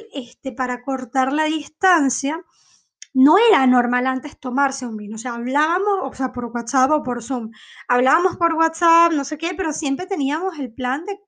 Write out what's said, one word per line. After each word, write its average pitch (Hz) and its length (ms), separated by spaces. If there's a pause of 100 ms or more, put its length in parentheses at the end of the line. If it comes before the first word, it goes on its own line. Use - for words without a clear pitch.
(140)
este, 262 380
para 247 320
cortar 262 500
la 311 120
distancia. 311 1000 (680)
No 277 240 (120)
era 277 160
normal 247 400
antes 262 340
tomarse 262 460
un 226 100
vino, 208 200
o - 20
sea, 233 160
hablábamos, 320 720
o 277 100
sea, 262 180
por 247 140
WhatsApp 240 460
o 302 100
por 240 220
Zoom, 233 260 (380)
hablábamos 294 500
por 330 160
WhatsApp, 330 580
no 294 120
sé 311 160
qué, 339 180
pero 320 160
siempre 285 320
teníamos 320 540
el 240 120
plan 262 340
de 403 220